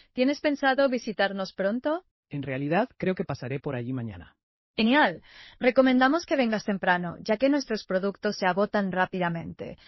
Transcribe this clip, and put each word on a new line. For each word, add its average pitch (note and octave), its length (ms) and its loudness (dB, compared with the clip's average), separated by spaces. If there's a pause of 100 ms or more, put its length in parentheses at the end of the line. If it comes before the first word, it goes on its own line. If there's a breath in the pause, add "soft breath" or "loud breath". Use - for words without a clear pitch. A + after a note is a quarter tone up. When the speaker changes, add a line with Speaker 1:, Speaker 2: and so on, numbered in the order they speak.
(120)
Speaker 1:
¿Tienes C4 300 0
pensado C#4 480 2
visitarnos G3 640 -2
pronto? B3+ 500 -2 (260)
Speaker 2:
En C#3+ 140 -6
realidad, C#3+ 540 -2
creo F#3 180 -2
que F#3+ 80 -4
pasaré C3+ 380 -6
por C#3 140 -6
allí B2 180 -6
mañana. A2 420 -10 (400)
Speaker 1:
Genial. A3+ 460 2 (380 loud breath)
Recomendamos C4 680 4
que E4 100 -2
vengas A3+ 280 0
temprano, F3+ 560 0
ya G#3+ 180 -2
que C4 100 2
nuestros C#4 380 0
productos F#3+ 520 -2
se G3 100 0
agotan G3 440 0
rápidamente. F3 840 -4 (100)